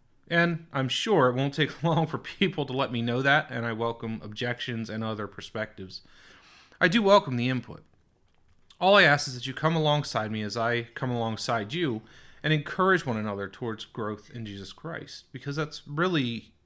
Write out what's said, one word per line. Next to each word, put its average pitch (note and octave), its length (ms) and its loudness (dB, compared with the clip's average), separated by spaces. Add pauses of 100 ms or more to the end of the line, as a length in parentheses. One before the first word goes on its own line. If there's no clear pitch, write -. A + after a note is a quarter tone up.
(280)
and E3+ 460 0
I'm C3 160 0
sure E3 380 4
it B2 80 0
won't C#3 180 0
take - 280 -2
<laughs> - 0 -
long D#3+ 240 2
for C#3+ 120 -6
people - 480 -2
to B2 80 -8
let B2+ 180 -2
me A#2+ 80 -2
know A#2+ 220 0
that, C#3 280 2
and B2 140 -6
I A#2 80 -4
welcome A2+ 500 -6
objections A2+ 680 -6
and A2 120 -6
other G#2+ 240 -6
perspectives. - 760 -10 (800)
I F3+ 60 6
do G#3+ 140 4
welcome G3 340 6
the A#2+ 120 0
input. B2+ 340 -4 (1000)
All F#3+ 160 8
I F#3+ 80 10
ask C#3+ 240 6
is B2+ 60 -10
that A#2+ 120 -10
you C3 80 -6
come E3 220 0
alongside D3 540 0
me G#2+ 120 -2
as G#2 140 -6
I A#2 380 0
come C3 160 -4
alongside A2+ 640 -2
you C#3 300 -2 (400)
and D3+ 100 0
encourage F3 540 2
one A#2+ 100 0
another G2+ 320 -4
towards A2 360 -8
growth G#2+ 500 -8
in A#2 100 -10
Jesus G2 280 -12
Christ, - 600 -12
because C#3 240 -8
that's D#3 300 -6
really D3 680 -2 (140)